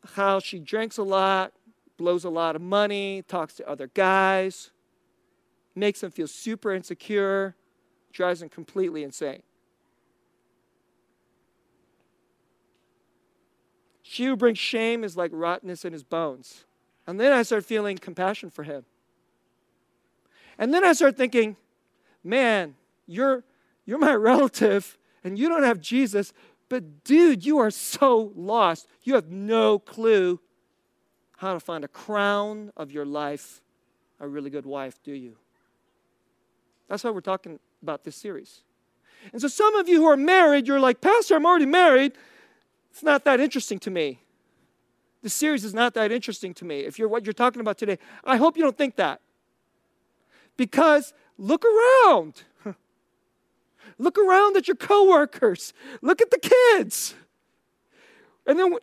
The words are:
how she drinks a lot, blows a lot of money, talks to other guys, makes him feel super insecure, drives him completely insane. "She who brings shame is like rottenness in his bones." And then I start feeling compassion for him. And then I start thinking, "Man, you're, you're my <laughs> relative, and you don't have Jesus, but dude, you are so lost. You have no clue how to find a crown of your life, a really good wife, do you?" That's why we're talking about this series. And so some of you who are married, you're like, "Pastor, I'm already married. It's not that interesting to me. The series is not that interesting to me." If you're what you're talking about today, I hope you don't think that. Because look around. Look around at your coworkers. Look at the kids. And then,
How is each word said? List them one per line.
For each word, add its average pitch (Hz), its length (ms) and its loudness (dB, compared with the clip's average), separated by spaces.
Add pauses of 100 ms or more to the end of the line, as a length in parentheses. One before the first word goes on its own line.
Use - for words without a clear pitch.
(120)
how 196 260 0
she 185 200 -12
drinks 214 380 -8
a 214 60 -4
lot, 190 480 0 (460)
blows 175 260 -2
a 180 60 -8
lot 165 260 -4
of 160 60 -12
money, 196 680 -4
talks 165 280 -10
to - 120 -18
other 139 200 -10
guys, 190 840 0 (1040)
makes 202 260 -4
him 190 80 -10
feel 156 180 -10
super 220 460 -8
insecure, 196 800 -4 (560)
drives 180 300 -4
him 160 80 -20
completely 165 540 -8
insane. 139 400 -12 (4000)
"She - 240 -8
who 262 100 0
brings 226 220 2
shame 226 460 -4
is 185 120 -10
like 170 180 -4
rottenness 170 520 -8
in 175 80 -12
his 147 100 -16
bones." 143 600 -10 (400)
And 185 140 -10
then 262 120 4
I 247 120 2
start 220 220 -4
feeling 208 320 -6
compassion 185 520 -8
for 151 140 -16
him. 147 220 -14 (1700)
And 240 160 -2
then 359 100 2
I 349 100 6
start 277 220 2
thinking, 233 400 0 (680)
"Man, 208 520 0 (300)
you're, 247 380 -2 (420)
you're 247 140 -6
my 294 140 4
<laughs> 220 200 2
relative, 220 640 0 (260)
and 190 140 -10
you 254 100 -2
don't 339 160 0
have 233 160 2
Jesus, 202 540 -4 (340)
but 160 360 -10
dude, 285 420 4
you 302 120 0
are 220 140 2
so 226 640 0
lost. 185 520 -2 (160)
You 269 120 0
have 160 140 -2
no 214 500 0
clue 196 600 0 (1000)
how 190 160 -8
to 170 60 -8
find 160 240 -12
a 143 40 -14
crown 208 880 -6
of 143 160 -14
your 147 140 -10
life, 147 560 -10 (580)
a 143 80 -14
really 143 220 -12
good 139 160 -12
wife, 135 380 -12
do 147 100 -16
you?" 123 240 -18 (1500)
That's 202 160 -10
why 240 80 -4
we're 196 100 -10
talking 180 380 -8 (220)
about 147 220 -10
this 156 120 -16
series. - 460 -16 (720)
And 233 80 -12
so 277 60 -2
some 427 280 2
of 359 140 -2
you 349 80 6
who 320 100 6
are 294 100 6
married, 294 500 4
you're 277 120 0
like, 254 220 2
"Pastor, 415 340 2
I'm 302 100 2
already 339 200 4
married. 285 480 4 (800)
It's - 120 -18
not 285 220 2
that 262 140 4
interesting 247 400 -4
to - 120 -10
me. 151 280 -4 (1000)
The 226 80 -12
series 294 360 -2
is 202 80 -10
not 233 220 0
that 214 160 0
interesting 202 440 -8
to - 100 -18
me." 151 140 -8
If - 180 -12
you're 220 120 -2
what 220 160 -4
you're 208 80 -6
talking 240 280 -2
about 214 160 -6
today, 202 220 -6 (240)
I 247 140 2
hope 320 200 2
you 330 60 0
don't 277 140 0
think 277 180 -2
that. 165 260 -4 (1400)
Because 294 560 2 (240)
look 233 280 -2
around. 440 760 4 (1500)
Look 302 200 -2
around 392 400 4
at 330 100 -2
your - 80 -2
coworkers. 320 1000 2 (280)
Look 330 200 2
at 466 100 2
the - 80 2
kids. - 760 2 (1300)
And 294 120 2
then, 359 260 2